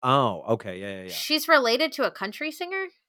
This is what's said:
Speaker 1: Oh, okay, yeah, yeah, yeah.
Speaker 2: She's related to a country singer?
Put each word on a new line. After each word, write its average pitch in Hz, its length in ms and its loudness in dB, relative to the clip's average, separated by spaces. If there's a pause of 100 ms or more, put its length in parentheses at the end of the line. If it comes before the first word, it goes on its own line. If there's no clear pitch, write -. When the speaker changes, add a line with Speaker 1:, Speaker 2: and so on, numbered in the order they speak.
Speaker 1:
Oh, 127 400 4 (120)
okay, 98 240 -8
yeah, 98 240 -10
yeah, 92 60 -12
yeah. - 20 -8
Speaker 2:
She's 302 360 -2
related 277 460 4
to 262 120 0
a 185 60 0
country 214 400 -8
singer? 370 360 -6 (220)